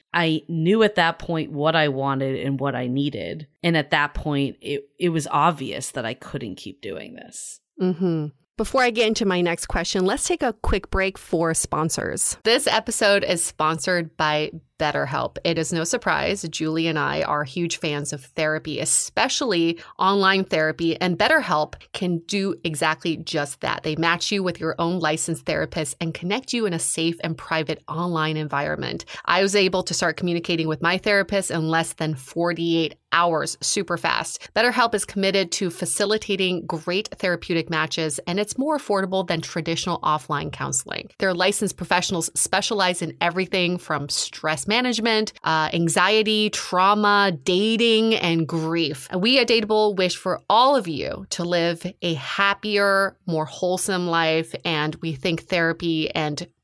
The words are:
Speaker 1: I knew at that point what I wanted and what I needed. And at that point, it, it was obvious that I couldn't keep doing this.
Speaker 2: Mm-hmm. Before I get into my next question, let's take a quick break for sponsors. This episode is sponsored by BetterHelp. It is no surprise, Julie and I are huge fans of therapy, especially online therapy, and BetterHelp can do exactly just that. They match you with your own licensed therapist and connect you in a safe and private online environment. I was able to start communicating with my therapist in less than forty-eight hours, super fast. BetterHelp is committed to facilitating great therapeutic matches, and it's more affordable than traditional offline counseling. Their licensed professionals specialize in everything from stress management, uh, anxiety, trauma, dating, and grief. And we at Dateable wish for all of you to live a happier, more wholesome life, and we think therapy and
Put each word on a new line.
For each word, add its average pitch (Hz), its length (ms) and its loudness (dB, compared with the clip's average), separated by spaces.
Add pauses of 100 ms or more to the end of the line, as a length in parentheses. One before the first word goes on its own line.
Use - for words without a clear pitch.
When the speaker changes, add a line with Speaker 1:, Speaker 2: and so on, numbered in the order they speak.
(120)
Speaker 1:
I 160 360 2
knew 170 340 4
at 214 120 4
that 165 240 2
point 160 340 -4
what 151 220 2
I 156 140 4
wanted 135 520 0
and 135 200 -2
what 139 160 -2
I 123 100 -4
needed. 135 640 -4 (140)
And 170 140 2
at 147 140 0
that 147 240 2
point, 139 460 -2
it, 143 280 -6 (100)
it 175 100 0
was 160 220 0
obvious 143 600 0
that 120 160 -6
I 113 80 -4
couldn't - 420 -10
keep - 240 -16
doing - 340 -12
this. - 460 -16 (200)
Speaker 2:
Mm-hmm. 170 460 0 (300)
Before 254 260 0
I 247 80 4
get 220 180 2
into 220 180 2
my 180 140 2
next 170 260 0
question, 185 400 0
let's 233 220 0
take 339 160 0
a 240 80 0
quick - 380 -2
break 190 280 0
for 165 360 0
sponsors. - 880 -2
This - 240 4
episode 208 560 2
is 170 180 0
sponsored 165 760 0
by 151 360 0 (260)
BetterHelp. 143 680 -2
It 165 120 2
is 160 160 -2
no 165 120 0
surprise, 180 680 0
Julie 160 380 -2
and 156 100 0
I 143 240 0
are 147 220 0
huge 170 340 -4
fans 147 340 -4
of 143 120 -10
therapy, 156 560 -2
especially 175 1000 0 (220)
online 190 440 4
therapy, 160 560 0
and 180 180 0
BetterHelp 208 560 2 (180)
can 180 340 -2
do 196 380 -2
exactly 156 520 0
just 151 440 -4
that. - 240 -4
They 156 100 -2
match 165 380 2
you 196 100 0
with 180 160 -2
your 160 220 -2
own 170 180 0
licensed 160 480 -2
therapist 156 540 -2
and 165 120 -4
connect 202 400 -4
you 233 140 0
in 185 60 0
a 165 80 -2
safe 165 420 -2
and 160 160 -4
private 160 500 -4
online 160 480 -2
environment. 147 680 -4 (200)
I 180 180 4
was 196 120 2
able 185 300 2
to 175 100 -6
start 160 220 0
communicating 170 500 -2
with 156 160 -2
my 175 160 2
therapist 196 540 2
in 160 160 0
less 165 240 2
than 156 240 -2
forty-eight 165 800 0 (160)
hours, 160 480 2
super - 360 -2
fast. - 600 -2
BetterHelp 233 360 2
is 196 120 0
committed 190 480 0
to 180 180 -2
facilitating 190 960 -2
great 175 500 -4
therapeutic 170 540 -2
matches, 156 560 -2
and 180 140 -2
it's 208 180 -4
more 294 180 0
affordable 190 480 0
than 170 160 -2
traditional 165 600 -4
offline 151 500 -2
counseling. - 600 -6 (100)
Their 190 120 0
licensed 185 440 0
professionals 180 580 0
specialize 190 680 0
in 160 180 -6
everything 175 580 0
from 143 300 -4
stress - 580 -4
management, 220 680 0 (100)
uh, 156 300 2
anxiety, 202 760 4
trauma, 202 840 4 (140)
dating, 220 720 4
and 165 340 2
grief. 160 640 -2
And 180 120 -2
we 254 160 4
at 240 80 4
Dateable 214 480 2
wish 180 220 0
for - 320 -4
all 254 260 6
of 208 140 0
you 143 420 -6
to - 140 -4
live 170 420 0 (140)
a 170 140 -2
happier, 196 1000 0 (100)
more 160 180 0
wholesome 180 640 -2
life, 165 460 2 (100)
and 151 320 -2
we 165 160 -6
think 160 300 -2
therapy 165 720 0
and 151 340 -4 (160)